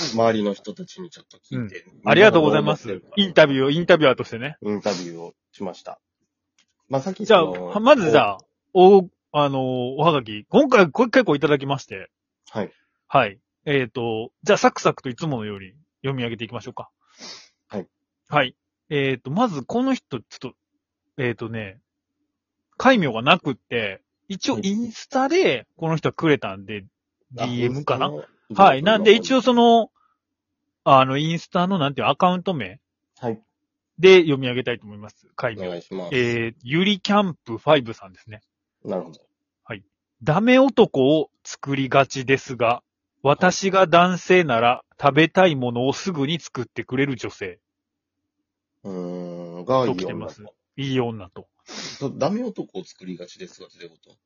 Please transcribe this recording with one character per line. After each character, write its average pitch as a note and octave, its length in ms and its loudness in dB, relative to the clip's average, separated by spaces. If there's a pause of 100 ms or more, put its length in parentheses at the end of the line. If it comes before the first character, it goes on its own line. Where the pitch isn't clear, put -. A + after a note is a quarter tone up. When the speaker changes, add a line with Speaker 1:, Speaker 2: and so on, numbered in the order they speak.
(140)
Speaker 1:
周 A2+ 200 4
り G#2+ 120 -2
の G2+ 80 -2
人 G2 200 -12
た F3+ 120 -14
ち - 160 -20
に E3 80 -16
ち - 100 -20
ょ - 40 -20
っ - 20 -20
と - 140 -20
聞 B2+ 260 -10
い G2+ 40 -12
て、 F2+ 120 -16
Speaker 2:
う - 80 -20
ん。 - 200 -6
あ C#3+ 40 4
り E3+ 80 6
が G#3+ 100 10
と E3 80 4
う - 40 6
ご D3+ 80 2
ざ D#3 80 2
い D3 40 0
ま D3+ 140 -2
す。 - 100 -16
Speaker 1:
み G2+ 60 -8
ん - 20 -6
な F2+ 60 -14
ど - 40 -20
う - 40 -20
思 - 0 -
っ - 20 -20
て - 60 -6
る - 0 -
か - 0 -
な。 G3+ 80 0
Speaker 2:
イ - 20 -4
ン E3+ 60 -10
タ D#3 140 8
ビ C#3 80 -2
ュ C3 80 0
ー - 20 2
を、 C#3 60 0
イ D#3+ 80 -2
ン E3+ 60 -4
タ F3 120 4
ビ D3+ 80 2
ュ C3+ 40 6
ア B2 40 4
ー - 20 0
と - 80 -8
し - 60 -12
て A2+ 100 -12
ね。 C#3+ 220 -12
Speaker 1:
イ G#2 100 -6
ン G2+ 100 -6
タ G#2 100 -4
ビ F#2 60 -6
ュ F2 180 -12
ー E2 60 -16
を E2+ 120 -18 (180)
し - 120 -16
ま F2+ 100 -10
し - 100 -20
た。 F#2+ 160 -16 (880)
ま C3+ 120 -4
あ、 - 20 -2
さ F#3+ 100 -8
っ - 40 -12
き G#3+ 100 -10
そ G#3 100 6
の、 E3 180 2
Speaker 2:
じ F2+ 60 -10
ゃ - 0 -
あ、 F3 100 -10
は-、 G3 120 -6
ま C4+ 160 6
ず E3+ 140 0
じ D3 60 6
ゃ A2+ 140 4
あ、 F#2+ 60 -10 (360)
お、 F#3 360 8 (240)
あ C#3+ 160 0
の、 B2+ 460 -6
お - 20 -8
は D#3 160 2
が C3+ 100 -2
き。 G#2+ 220 -12
今 C4 240 2
回 G3+ 200 4
こ A3 140 0
れ B3 60 0
結 B3+ 160 2
構 D3+ 100 0
い C#3 60 -6
た D3+ 80 0
だ D3 80 2
き C3+ 80 -10
ま C#3 140 -4
し - 60 -18
て。 F#2+ 240 -16 (400)
Speaker 1:
は G#2+ 140 -6
い。 F2+ 80 -10 (360)
Speaker 2:
は C3 180 2
い。 G2+ 140 -10 (260)
え C#3+ 200 -2
ー A2+ 40 -12
と、 A#2 420 -6 (120)
じ G#3 100 2
ゃ - 20 6
あ - 20 0
サ B3 140 2
ク - 80 -14
サ D#3 140 0
ク - 100 -18
と C3+ 60 -8
い A#2+ 60 -10
つ E3 120 -8
も C#3 120 -4
の G#2+ 60 -10
よ G#2 120 -10
う - 20 -18
に F#2+ 140 -20 (280)
読 C3+ 140 -6
み B2+ 80 -6
上 A#2 60 -6
げ A#2 80 -8
て A2+ 80 -10
い - 20 -12
き A#2 60 -16
ま A#2 80 -10
し - 60 -18
ょ B2 40 -14
う - 40 -20
か。 - 140 -16 (800)
Speaker 1:
は G#2 120 -10
い。 - 80 -12 (420)
Speaker 2:
は D3 140 0
い。 B2+ 120 -8 (340)
え C#3 280 -2
ー - 20 -20
と、 C3 120 -12
ま A3+ 160 0
ず D3 160 -8
こ A#3 200 -4
の C4+ 120 -2
人、 - 240 -12
ち - 20 -12
ょ - 40 -20 (100)
っ - 40 -20
と、 A#2+ 140 -14 (640)
え B2 140 -2
ー A2 40 -8
と A2+ 140 -12
ね、 A2 300 -12 (960)
戒 B3+ 220 4
名 C#3+ 120 0
が A2+ 120 -6
な E3 160 4
く C#3 140 -4
っ - 20 -6
て、 G#2+ 460 -8 (260)
一 G3 240 -6
応 G#3+ 100 -4
イ F#3+ 100 -2
ン A3+ 200 -4
ス - 180 -18
タ C4 200 0
で C4+ 380 2 (100)
こ E3 100 -6
の D#3+ 80 0
人 E3+ 140 -4
は - 40 -4
く - 140 -2
れ C#3+ 100 4
た G2 180 -8
ん G2 100 -16
で、 G#2+ 80 -12
Speaker 1:
は G#2 60 -10
い。 - 20 -12 (500)
Speaker 2:
デ A#2+ 140 -10
ィ B2 160 -4
ー A#2+ 40 0
エ B2 40 0
ム C#3 160 -6
か B2+ 120 -2
な？ C#3+ 100 -4
Speaker 1:
あ、 - 40 -8
イ - 60 -12
ン D3 40 -12
ス - 340 -20
タ G3 80 6
の - 60 10
Speaker 2:
は C3+ 60 4
い。 C3+ 80 -6
な G#3 160 2
ん G#3 40 -4
で G#3+ 100 8
一 A#3 200 0
応 C4 80 4
そ B3+ 120 2
の、 A#3 380 4 (920)
あ C3+ 200 6
の、 C3 140 0
イ D#3+ 160 -2
ン E3 60 -6
ス - 100 -16
タ F3+ 180 0
の G3 120 -2
な C#3+ 100 0
ん C#3 60 -8
て B2+ 60 -6
い - 20 -4
う G#2 40 0
ア C#3+ 80 0
カ F#3 160 2
ウ F#3 60 -4
ン F3 60 -10
ト F#3+ 100 -4
名 G2+ 260 -10 (400)
Speaker 1:
は B2 120 -6
い。 G#2+ 100 -12 (560)
Speaker 2:
で F#3 220 8
読 D#3 180 2
み C3+ 100 -6
上 B2 80 -6
げ B2+ 80 -4
た B2 100 -6
い A2+ 60 -8
と - 60 -20
思 G#2 100 -20
い - 20 -20
ま G#2+ 120 -20
す。 - 260 -20
戒 A2+ 200 -6
名。 F#2 120 -10
Speaker 1:
お - 20 -6
願 F2 100 -8
い - 20 -12
し - 120 -18
ま F2+ 160 -10
す。 C3+ 60 -6
Speaker 2:
え A#2+ 340 -2
ー、 A#2 120 -12
ゆ D#3 240 -2
り G3+ 140 0
キ G#3 140 -2
ャ G3+ 100 4
ン F3 120 -6 (100)
プ A2+ 120 -10
フ - 120 -4
ァ D3+ 100 4
イ - 20 -2
ブ A2+ 120 -12
さ - 140 -18
ん F#2 60 -20
で F2 60 -20
す - 100 -20
ね。 G#2+ 120 -20 (420)
Speaker 1:
な G2 140 -8
る F2 60 -6
ほ E2+ 80 -18
ど。 - 80 -20 (440)
Speaker 2:
は A2+ 120 -14
い。 F#2+ 80 -20 (380)
ダ D3+ 200 0
メ B3+ 180 6
男 D#3 600 4
を - 100 -4 (140)
作 - 320 -8
り C3+ 140 -4
が C3+ 160 4
ち C3+ 200 -8
で C3 120 2
す - 180 -12
が、 A#2 280 -2 (380)
私 F3+ 500 0
が F#3+ 160 4
男 F3 300 4
性 F3+ 260 4
な B2 160 0
ら A#2+ 240 0 (180)
食 C#3 140 2
べ D#3+ 140 4
た F#3+ 180 4
い D#3 80 0
も B2 160 -4
の A#2+ 160 -2
を C#3 60 -2
す - 180 -8
ぐ C#3 160 -4
に E3 120 -6
作 - 240 -12
っ - 20 -8
て - 180 -12
く B2+ 140 -6
れ C#3 80 0
る C#3 100 -4
女 G#2+ 140 -10
性。 F#2 300 -14 (1200)
Speaker 1:
う G2+ 60 -14
ー F2 720 -12
ん、 F2 40 -18
が B2+ 200 0
い - 20 -2
い - 20 -2
女 F#2+ 40 -4
と。 - 20 -4
Speaker 2:
と - 0 -
来 F#2 100 -8
て E2+ 80 -10
ま E2 160 -12
す。 - 140 -20 (340)
い C#3 160 -6
い B2+ 60 0
女 A2+ 300 -8
と。 - 180 -20 (520)
Speaker 1:
と、 C3+ 120 -8
ダ B2 180 -4
メ A3 140 -6
男 F#3+ 340 -12
を F3+ 60 -12
作 - 220 -20
り F2+ 120 -12
が F2 80 -18
ち F2 140 -20
で F2+ 80 -16
す F2+ 140 -20
が F2+ 60 -20
っ - 40 -20
て F2 80 -20
ど F2 60 -18
う - 20 -20
い - 0 -
う - 40 -20
こ D#2+ 120 -20
と？ - 120 -20 (100)